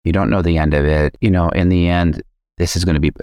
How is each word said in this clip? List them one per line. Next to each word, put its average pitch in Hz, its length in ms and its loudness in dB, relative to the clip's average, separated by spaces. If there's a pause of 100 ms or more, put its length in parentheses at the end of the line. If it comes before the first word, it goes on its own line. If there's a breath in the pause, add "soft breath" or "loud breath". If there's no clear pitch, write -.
You 87 80 -2
don't 95 180 0
know 98 120 0
the 82 160 0
end 76 160 0
of 73 120 2
it. 76 360 0
You 107 100 0
know, 87 180 2
in 90 200 0
the 87 200 2
end, 87 320 0 (360)
this 87 180 -4
is 87 100 -2
gonna 78 140 0
be 73 120 0 (100)